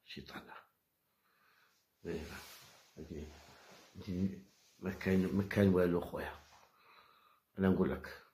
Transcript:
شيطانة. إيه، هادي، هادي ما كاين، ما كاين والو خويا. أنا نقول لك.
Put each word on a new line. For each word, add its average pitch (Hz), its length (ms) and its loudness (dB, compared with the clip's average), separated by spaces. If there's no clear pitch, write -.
شيطانة. - 480 -16
إيه، 82 160 -6
هادي، 76 260 -12
هادي 95 440 -2
ما 95 120 -4
كاين، 92 440 2
ما 98 80 2
كاين 98 300 4
والو 87 280 4
خويا. - 320 -8
أنا 95 100 6
نقول 87 220 4
لك. - 300 -8